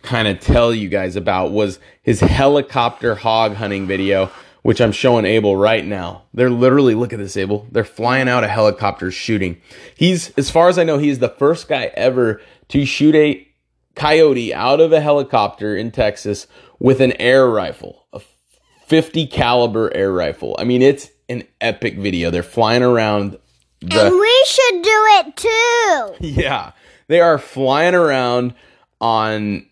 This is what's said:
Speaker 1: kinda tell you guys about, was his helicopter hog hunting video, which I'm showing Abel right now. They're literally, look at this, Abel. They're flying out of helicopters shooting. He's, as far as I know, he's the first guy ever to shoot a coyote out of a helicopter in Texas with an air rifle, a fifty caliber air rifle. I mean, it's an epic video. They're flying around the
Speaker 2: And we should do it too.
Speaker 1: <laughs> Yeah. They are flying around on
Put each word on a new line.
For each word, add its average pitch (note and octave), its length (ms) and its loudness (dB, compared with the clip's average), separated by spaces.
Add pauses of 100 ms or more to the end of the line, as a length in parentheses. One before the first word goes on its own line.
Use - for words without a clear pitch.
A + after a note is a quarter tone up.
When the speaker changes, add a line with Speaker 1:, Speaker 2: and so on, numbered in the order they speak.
Speaker 1:
kinda A2 320 -2
tell A#2 380 2
you G#2 160 -6
guys F#2 280 -4
about, F#2 340 -2
was G2+ 280 -2 (240)
his A2+ 180 0
helicopter C3+ 960 0
hog A2 380 0
hunting G2+ 320 -6
video, F#2+ 440 -2 (320)
which A#2 180 0
I'm A2+ 120 2
showing A#2 320 2
Abel G#2 320 2
right G#2 280 2
now. F#2 380 -10 (100)
They're B2 180 0
literally, B2+ 440 2
look A2+ 180 -4
at A2+ 60 -10
this, G2+ 180 -10
Abel. G#2 340 -4
They're A2+ 140 -2
flying B2+ 440 -2
out B2 160 0
of G#2 60 -4
helicopters G#2 640 -2
shooting. F#2+ 460 -6 (360)
He's, F3 420 0
as C#3 120 -4
far E3+ 180 4
as F3+ 100 2
I F3 60 2
know, D#3 140 0
he's C#3+ 200 -2
the A#2+ 100 0
first D#3 400 -2
guy C3 260 -4
ever A#2+ 460 0 (280)
to C#3+ 180 0
shoot D3+ 280 2
a D3+ 320 2 (500)
coyote C#3+ 580 2
out B2+ 260 0
of D#3+ 120 4
a D#3+ 80 4
helicopter A2+ 760 -2
in A2+ 140 -6
Texas G#2 560 -4 (320)
with C3 220 2
an B2+ 200 4
air B2+ 300 4
rifle, F2 600 -8
a - 80 -16 (680)
fifty D#3+ 400 0
caliber A#2 680 0
air G2 180 0
rifle. D#2 460 -4
I - 60 -6
mean, B2 160 2
it's C#3 300 2 (180)
an B2 140 -10 (180)
epic A2+ 380 -4
video. F2+ 320 -4
They're F2 120 -4
flying A#2 400 0
around G#2+ 540 0 (460)
the - 240 2
Speaker 2:
And F4+ 120 4
we A#4+ 280 4
should A4 360 0
do G#4+ 220 2 (140)
it - 180 -4
too. A4+ 840 -2
Speaker 1:
<laughs> - 60 -
Yeah. C3+ 460 -4 (360)
They E3+ 120 4
are E3+ 180 4
flying C#3+ 560 0
around B2 600 0 (460)
on G#2+ 720 -2